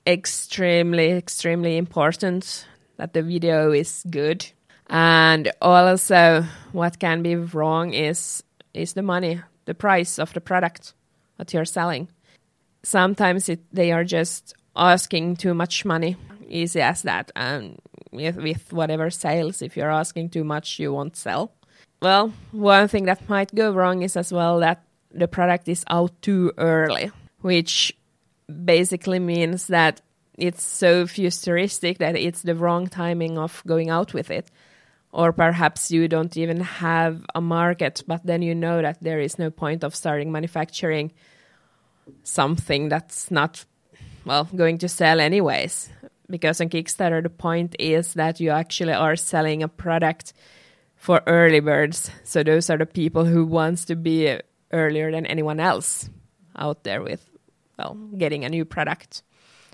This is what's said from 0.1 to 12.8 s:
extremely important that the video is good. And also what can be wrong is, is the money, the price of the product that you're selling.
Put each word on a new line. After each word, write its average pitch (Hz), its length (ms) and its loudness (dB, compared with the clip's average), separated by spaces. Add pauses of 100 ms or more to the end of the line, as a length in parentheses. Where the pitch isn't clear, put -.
extremely 170 640 -2
important 175 880 -2 (340)
that 165 140 -10
the 165 100 0
video 165 480 2
is 151 380 -2
good. 156 360 -2 (440)
And 160 600 6 (100)
also 180 840 6 (280)
what 170 260 -2
can 170 240 0
be 170 120 0
wrong 165 580 -2
is, 156 500 -4 (300)
is 170 200 -8
the 190 80 -4
money, 180 400 -2 (240)
the - 80 -8
price 185 460 0
of - 140 -4
the 175 80 -8
product 180 520 -2 (440)
that - 160 -10
you're 165 120 0
selling. 175 440 -4 (760)